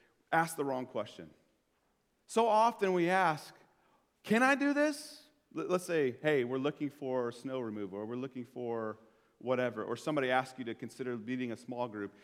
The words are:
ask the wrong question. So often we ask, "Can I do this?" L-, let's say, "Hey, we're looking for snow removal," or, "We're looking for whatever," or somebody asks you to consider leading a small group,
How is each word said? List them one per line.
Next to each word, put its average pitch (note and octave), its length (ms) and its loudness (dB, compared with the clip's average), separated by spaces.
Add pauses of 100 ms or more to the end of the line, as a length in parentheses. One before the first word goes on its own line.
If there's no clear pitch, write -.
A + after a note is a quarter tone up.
(320)
ask E3 260 2
the C#3+ 80 -2
wrong B2+ 200 -2
question. G#2 440 -8 (960)
So A3+ 220 2
often G#3+ 460 4
we F3 160 4
ask, F3+ 440 2 (680)
"Can A3+ 200 4
I C#4 120 6
do C#4 180 2
this?" D4 500 0 (320)
L-, D#3 140 -4
let's F3+ 160 2
say, C#3+ 360 2
"Hey, D3 220 4
we're B2+ 140 -2
looking D3 320 -2
for B2+ 420 -2
snow C3 280 -8
removal," G#2 400 -6
or, G#2+ 60 -6
"We're A#2 100 -8
looking B2+ 280 -8
for A2+ 540 -6 (400)
whatever," B2 460 0
or A#2 120 -4
somebody C#3 340 0
asks C3 300 2
you A#2+ 60 -8
to A2+ 100 -6
consider B2 400 -8
leading A#2+ 360 -4
a A2 60 -6
small B2 300 -6
group, G#2 260 -8 (100)